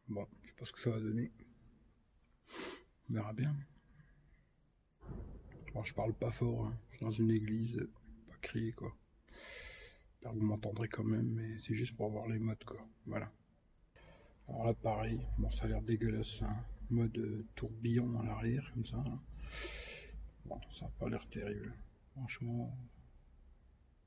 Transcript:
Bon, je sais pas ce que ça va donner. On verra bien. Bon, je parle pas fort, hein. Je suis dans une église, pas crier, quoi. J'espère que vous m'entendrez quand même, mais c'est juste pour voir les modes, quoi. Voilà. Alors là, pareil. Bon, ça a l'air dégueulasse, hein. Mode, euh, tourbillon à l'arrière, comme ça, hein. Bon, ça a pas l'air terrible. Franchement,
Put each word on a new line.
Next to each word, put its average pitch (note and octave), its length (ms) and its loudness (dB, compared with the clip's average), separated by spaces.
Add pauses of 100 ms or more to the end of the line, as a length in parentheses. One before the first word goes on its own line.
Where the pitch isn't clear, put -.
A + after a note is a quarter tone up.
Bon, G2+ 200 -2 (160)
je - 60 -18
sais - 40 -20
pas B2 120 -10
ce - 60 -8
que - 100 -14
ça A#2+ 100 4
va A2 80 0
donner. A2 320 0 (1800)
On A#2+ 60 2
verra G#2+ 180 0
bien. C#3+ 220 2 (2250)
Bon, A2 100 -2
je - 120 -6
parle A2 180 2
pas A#2+ 160 0
fort, A#2 380 2
hein. A#2 100 -2 (140)
Je - 60 -14
suis - 80 -4
dans A2+ 60 2
une A2 200 8
église, A2 480 4 (480)
pas - 120 -18
crier, A2+ 340 0
quoi. - 220 -6 (1160)
J'espère A#2 220 -8
que A2+ 40 -2
vous G#2+ 80 6
m'entendrez G#2+ 440 2
quand - 140 -2
même, A2 300 6
mais A2 260 -2
c'est A2+ 140 -2
juste A#2 240 0
pour G#2+ 140 0
voir A2 160 -2
les A2 100 2
modes, A2 260 0
quoi. - 220 -8 (220)
Voilà. G#2 240 -4 (1160)
Alors A#2 180 0
là, A#2 100 8
pareil. A2+ 500 2 (140)
Bon, - 100 4
ça - 160 2
a - 40 2
l'air G#2+ 120 4
dégueulasse, A2 600 2
hein. G#2+ 120 2 (360)
Mode, A#2 260 4
euh, G#2+ 380 0
tourbillon A#2 640 2
à G#2+ 40 2
l'arrière, A2 520 2
comme A2+ 100 0
ça, A#2 120 -4
hein. B2 220 0 (1300)
Bon, - 140 -6 (200)
ça - 60 -6
a - 140 -4
pas - 100 0
l'air - 200 -2
terrible. - 440 -4 (400)
Franchement, A#2+ 600 -2 (1300)